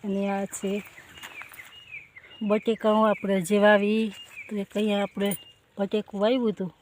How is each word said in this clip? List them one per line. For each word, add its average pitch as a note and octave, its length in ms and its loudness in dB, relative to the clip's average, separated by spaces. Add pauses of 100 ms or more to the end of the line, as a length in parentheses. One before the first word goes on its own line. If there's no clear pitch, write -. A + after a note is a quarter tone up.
અને G3 260 -2
આ G3 160 -2
છે G3+ 380 -6 (1600)
બટેકાઓ G#3+ 640 2
આપણે G3 380 2
જે G3 180 2
વાવી, G#3 540 4 (360)
તો G#3+ 60 -8
એ G3+ 80 -6
કંઈ G#3 300 -2
આપણે G3+ 360 -2 (480)
બટેકું G3+ 420 -4
વાવ્યું A3+ 320 0
હતું F#3 200 -6 (100)